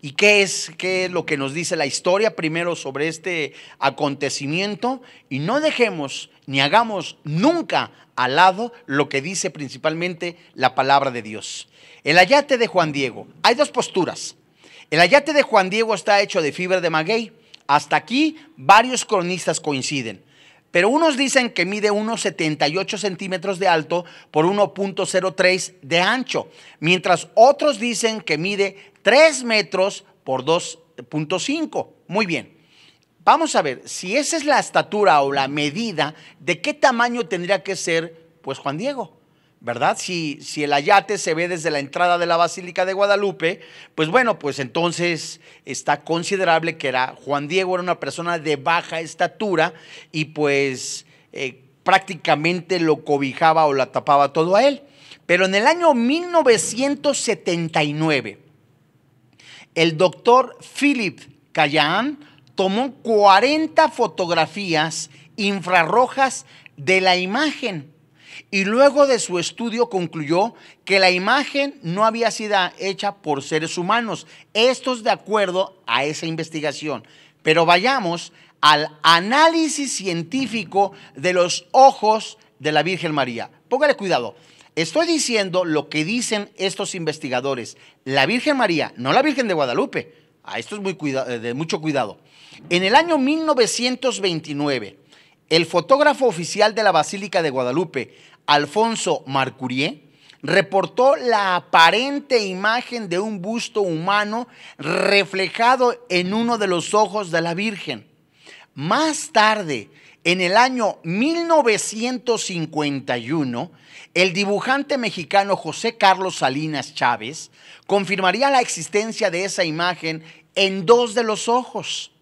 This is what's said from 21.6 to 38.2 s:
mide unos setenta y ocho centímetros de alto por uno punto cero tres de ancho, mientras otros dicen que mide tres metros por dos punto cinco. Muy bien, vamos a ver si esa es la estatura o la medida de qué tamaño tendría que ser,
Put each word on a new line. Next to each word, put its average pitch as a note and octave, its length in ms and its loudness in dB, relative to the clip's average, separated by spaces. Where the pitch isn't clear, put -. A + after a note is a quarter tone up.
mide G#3 240 0
unos G#3+ 300 -2
setenta D#3 480 -2
y D#3 80 -4
ocho F#3+ 200 -4
centímetros F#3 600 -6
de F#3+ 80 0
alto E3+ 380 0
por D#3 160 2
uno G3+ 260 2
punto F#3+ 320 -4
cero F#3 300 -2
tres F#3 380 0
de C#3+ 160 0
ancho, G3+ 500 -2
mientras F3 560 0
otros C4+ 460 6
dicen A3 400 -2
que D#3 180 -2
mide F#3+ 540 -4
tres C4+ 400 6
metros G3+ 640 -2
por C3 220 -4
dos E3 340 -2
punto D#3 320 -4
cinco. C#4 520 -6
Muy G#3 180 0
bien, D3+ 320 -6
vamos C#4+ 320 4
a G#3 60 2
ver C3 220 -4
si F#3 320 -6
esa D4 200 -2
es D4 80 -4
la C#4 160 2
estatura F3+ 600 2
o C#3 100 0
la C3+ 160 0
medida D3+ 680 -4
de E3+ 220 -4
qué D4 120 -4
tamaño A#3+ 540 0
tendría F3+ 380 -2
que G3 100 -6
ser, E3 540 -4